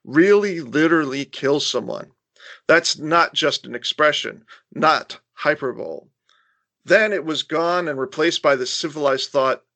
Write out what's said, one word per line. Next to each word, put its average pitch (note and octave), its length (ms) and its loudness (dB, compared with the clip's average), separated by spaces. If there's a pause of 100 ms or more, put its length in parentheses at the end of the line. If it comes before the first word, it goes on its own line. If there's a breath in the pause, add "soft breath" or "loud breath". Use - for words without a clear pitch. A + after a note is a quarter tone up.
really, F#3+ 560 4
literally C#3+ 640 2
kill C#3 360 0
someone. - 500 -6 (560 loud breath)
That's E3 320 2
not D#3 340 0
just - 320 -2
an B2 120 -12
expression, C#3 680 -2 (300 loud breath)
not C#3+ 440 0 (160)
hyperbole. C#3 720 -4 (800)
Then G#3 280 2
it E3+ 120 -4
was D#3 200 -4
gone E3+ 420 -2
and C#3+ 140 -6
replaced D#3 420 -2
by C#3+ 140 4
the B2+ 100 -4
civilized C#3+ 640 -4
thought C3 320 0 (140)